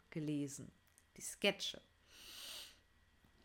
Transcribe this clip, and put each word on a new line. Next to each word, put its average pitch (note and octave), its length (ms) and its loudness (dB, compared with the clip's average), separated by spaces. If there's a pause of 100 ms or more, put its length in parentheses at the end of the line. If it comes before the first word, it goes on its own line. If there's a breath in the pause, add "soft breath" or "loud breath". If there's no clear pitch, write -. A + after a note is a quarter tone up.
(120)
gelesen, D3 600 0 (460)
die - 40 -14
Sketche. - 600 2 (1600 loud breath)